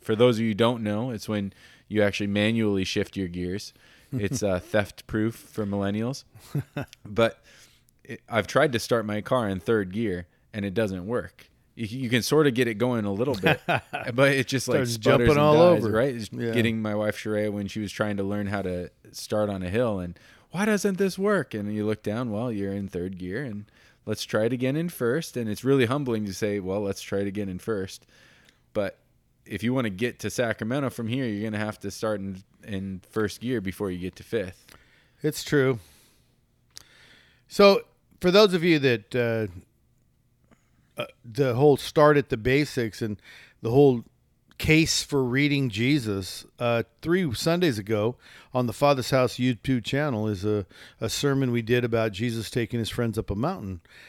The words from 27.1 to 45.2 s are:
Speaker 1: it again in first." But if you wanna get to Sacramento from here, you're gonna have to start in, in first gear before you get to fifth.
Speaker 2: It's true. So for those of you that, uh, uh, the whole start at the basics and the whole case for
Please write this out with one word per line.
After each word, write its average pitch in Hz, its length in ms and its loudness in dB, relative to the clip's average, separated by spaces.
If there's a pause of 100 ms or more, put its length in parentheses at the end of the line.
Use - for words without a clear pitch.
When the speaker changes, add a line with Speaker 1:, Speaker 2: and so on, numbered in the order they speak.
Speaker 1:
it 101 80 -2
again 98 200 -6
in 92 120 -8
first." 98 460 -6 (680)
But 101 240 -2 (480)
if 104 180 -8
you 120 100 0
wanna 127 160 0
get 104 300 -6
to 107 100 -6
Sacramento 120 600 -2
from 113 180 -8
here, 127 180 -4
you're 104 240 -4
gonna 107 140 -4
have 107 160 -6
to 101 120 -10
start 107 280 -4
in, 95 240 -10 (240)
in 95 420 -8
first 107 320 -2
gear 117 200 -2
before 95 280 -6
you 90 80 -6
get 90 200 -8
to - 60 -18
fifth. 95 420 -6 (580)
Speaker 2:
It's 147 200 -4
true. 131 360 2 (1700)
So 196 340 8 (400)
for 180 100 4
those 202 220 8
of 170 100 0
you 165 160 6
that, 123 360 0
uh, 113 320 0 (1500)
uh, 117 40 -6 (200)
the 120 300 0
whole 139 220 6
start 151 400 4
at 139 120 0
the 127 80 -2
basics 127 640 -2
and 104 200 -6 (400)
the 117 100 -2
whole 131 320 6 (540)
case 156 440 2
for 139 220 0